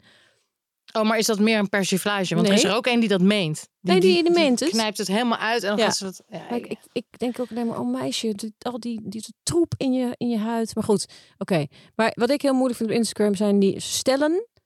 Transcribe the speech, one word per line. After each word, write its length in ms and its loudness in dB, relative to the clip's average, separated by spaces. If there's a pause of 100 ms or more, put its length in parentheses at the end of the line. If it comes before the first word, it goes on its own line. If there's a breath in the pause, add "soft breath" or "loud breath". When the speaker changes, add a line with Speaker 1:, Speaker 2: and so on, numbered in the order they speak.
(920 soft breath)
Speaker 1:
Oh, 100 0
maar 140 2
is 80 2
dat 140 0
meer 200 4
een 100 0
persiflage? 680 0
Want 120 4
er 60 4
is 100 4
Speaker 2:
Nee. 80 2
Speaker 1:
er 60 0
ook 100 -2
een 120 2
die 100 2
dat 120 2
meent. 360 2
Die, 340 -6
Speaker 2:
Nee, 100 6
die, 120 6
Speaker 1:
die, 100 2
Speaker 2:
die 100 2
Speaker 1:
die 100 4
Speaker 2:
meent 160 2
het. 100 0
Speaker 1:
knijpt 280 -2
het 100 -4
helemaal 300 0
uit 260 -2
en 60 -2
dan 80 0
Speaker 2:
Ja. 80 2
Speaker 1:
gaat 120 2
ze 60 -6
dat, 240 -12
ja, 120 -12 (100)
Speaker 2:
Maar 80 -4
ik, 80 -8
Speaker 1:
ik 60 -12
Speaker 2:
ik, 400 -10
ik 80 -20
denk 200 -6
ook 100 -6
alleen 180 -6
maar, 120 -6
oh 120 -4
meisje, 420 -4
dit, 260 -10
al 200 -8
die, 240 -8
die 200 -12 (200)
troep 340 0
in 160 0
je, 240 -2
in 120 -4
je 80 0
huid. 380 -4
Maar 80 -4
goed, 220 2 (320 loud breath)
oké. 280 -2 (300 soft breath)
Maar 200 0
wat 140 0
ik 120 0
heel 120 2
moeilijk 240 0
vind 120 -4
op 60 -2
Instagram 400 0
zijn 240 2
die 200 2
stellen 680 0 (180)